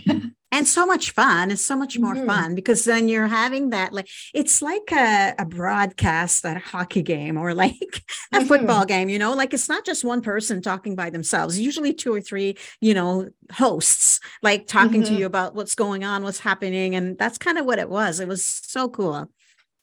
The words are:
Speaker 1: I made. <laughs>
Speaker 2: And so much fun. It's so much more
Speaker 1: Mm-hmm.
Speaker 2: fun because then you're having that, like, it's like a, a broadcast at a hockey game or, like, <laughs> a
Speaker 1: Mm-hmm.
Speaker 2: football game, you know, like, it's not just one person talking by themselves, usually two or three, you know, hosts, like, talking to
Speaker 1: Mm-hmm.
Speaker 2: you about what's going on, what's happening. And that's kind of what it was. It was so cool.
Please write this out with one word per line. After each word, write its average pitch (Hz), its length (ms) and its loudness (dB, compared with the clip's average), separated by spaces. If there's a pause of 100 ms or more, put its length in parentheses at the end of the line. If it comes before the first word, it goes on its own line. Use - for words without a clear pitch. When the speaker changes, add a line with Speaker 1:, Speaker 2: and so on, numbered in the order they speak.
(100)
Speaker 1:
I 302 60 4
made. 240 200 -6
<laughs> - 40 -20 (120)
Speaker 2:
And 285 140 2
so 349 180 4
much 359 280 0
fun. 196 400 4
It's 196 120 -2
so 277 120 -2
much 269 200 -4
more 233 200 0
Speaker 1:
Mm-hmm. 262 100 -2
Speaker 2:
fun 180 300 0
because 202 280 2
then 226 240 2
you're 220 200 2
having 254 420 0
that, 190 220 -2
like, 196 160 -8 (260)
it's 294 260 2
like 359 300 -6
a, 220 480 4
a 190 80 -4
broadcast 175 1000 0
at 165 120 -4
a 180 40 -8
hockey 180 420 -4
game 156 360 -2
or, 170 160 -2
like, 185 240 2
<laughs> - 540 -12
a 403 60 4
Speaker 1:
Mm-hmm. 262 100 2
Speaker 2:
football 226 360 4
game, 190 240 0
you 202 120 -2
know, 220 120 0
like, 269 220 0
it's - 140 -2
not 311 180 -4
just 359 180 -4
one 240 180 -2
person 214 380 -2
talking 190 360 -6
by 175 120 -4
themselves, 165 520 -2
usually 285 340 -2
two - 180 -4
or 208 80 -2
three, 196 360 -4 (240)
you 220 140 4
know, 185 340 0 (240)
hosts, - 640 2 (240)
like, 208 240 2
talking 220 380 6
to 214 60 0
Speaker 1:
Mm-hmm. 202 100 2
Speaker 2:
you 190 60 0
about 185 280 -2
what's 202 220 -6
going 202 260 -2
on, 196 220 -2
what's 196 160 -6
happening. 190 560 0
And 185 200 -2
that's 220 220 -2
kind 339 180 -2
of 302 80 -2
what 240 140 0
it - 100 -4
was. 190 300 -2
It 185 80 -6
was 185 180 -4
so - 440 -4
cool. 156 420 -4 (520)